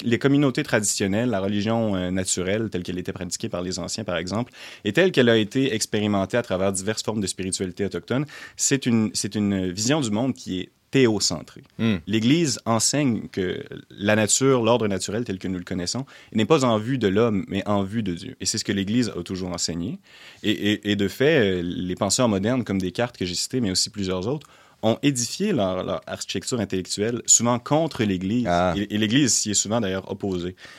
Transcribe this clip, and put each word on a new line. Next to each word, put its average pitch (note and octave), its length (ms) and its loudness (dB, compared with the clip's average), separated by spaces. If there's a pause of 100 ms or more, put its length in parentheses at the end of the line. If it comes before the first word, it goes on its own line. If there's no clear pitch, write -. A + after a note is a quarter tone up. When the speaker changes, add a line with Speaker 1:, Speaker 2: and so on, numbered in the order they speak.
Speaker 1:
les A#2 160 2
communautés C#3+ 460 2
traditionnelles, G#2+ 680 0
la G2 120 0
religion, G#2 540 0
euh, F2+ 160 -2
naturelle F#2+ 580 -2
telle F2+ 140 -4
qu'elle F2+ 160 -6
était F2+ 120 -6
pratiquée F2+ 380 -8
par F2+ 140 -4
les F2+ 160 -6
anciens, F2+ 260 -6
par F2 100 -2
exemple, F#2 380 -4 (320)
et G#2 80 0
telle F3 180 4
qu'elle B2+ 160 4
a A2+ 80 8
été A2+ 400 0
expérimentée G#2 640 0
à A#2 40 0
travers F#2+ 300 0
diverses G2 320 -4
formes A2 160 -4
de G2 80 -2
spiritualité F#2+ 560 -4
autochtone, A2 420 -2 (300)
c'est - 300 0
une, A2+ 280 4
c'est - 220 -4
une G2+ 360 0
vision A#2 280 0
du A#2+ 100 0
monde A#2 240 0
qui F#2 280 -6
est - 80 -12 (220)
théocentrée. A2 720 2 (140)
Speaker 2:
Hmm. A2 180 2 (120)
Speaker 1:
L'Église A#2+ 580 2
enseigne A2+ 640 0
que F#2 320 -4 (280)
la G#2+ 260 2
nature, A#2+ 480 4
l'ordre A2+ 240 4
naturel G2+ 380 -2
tel F#2+ 140 -6
que - 100 -8
nous F#2 80 -4
le F2 80 -8
connaissons, F2+ 400 -4 (260)
n'est A2 140 2
pas C#3+ 180 4
en A#2 140 4
vue A#2+ 200 -2
de G#2 120 2
l'homme, G#2 400 2
mais F#2+ 180 -4
en G2+ 160 2
vue G#2+ 180 -4
de F#2+ 120 -2
Dieu. - 260 -12
Et F#2+ 60 -6
c'est - 120 -2
ce G2+ 60 -4
que - 80 -2
l'Église G#2 380 0
a F2+ 120 -8
toujours F#2 280 -6
enseigné. F2 500 -6 (420)
Et, G#2 100 2
et, G#2 400 0
et G#2 40 2
de G2 140 2
fait, A#2+ 500 2
euh, - 20 -2
les F2 340 -4
penseurs A2 340 2
modernes, G#2+ 340 2
comme G2 160 -2
Descartes F#2+ 380 -4
que F#2+ 80 -4
j'ai F2 100 -4
cité, - 240 -4
mais G2+ 120 0
aussi - 180 -2
plusieurs F#2 400 -4
autres, D3+ 180 -6 (360)
ont A2 180 4
édifié C#3+ 500 0
leur, F#2 320 0
leur F2+ 220 -4
architecture F#2+ 540 -6
intellectuelle, G2+ 680 -2
souvent A#2+ 340 4
contre D3+ 440 0
l'Église. G2+ 440 0
Speaker 2:
Ah. F2 300 4
Speaker 1:
Et, G2+ 180 -2
et - 20 0
l'Église A2 360 4
s'y - 180 -2
est G2 40 0
souvent A2 260 0
d'ailleurs F#2+ 300 -4
opposée. F#2 440 -4 (240)